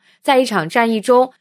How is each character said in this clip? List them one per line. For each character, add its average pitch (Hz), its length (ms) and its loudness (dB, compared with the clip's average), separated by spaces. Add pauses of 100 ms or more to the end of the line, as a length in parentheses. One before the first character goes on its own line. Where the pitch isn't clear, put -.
(220)
在 269 160 2
一 262 60 2
场 190 240 -4
战 233 220 0
役 220 100 -2
中， 254 400 0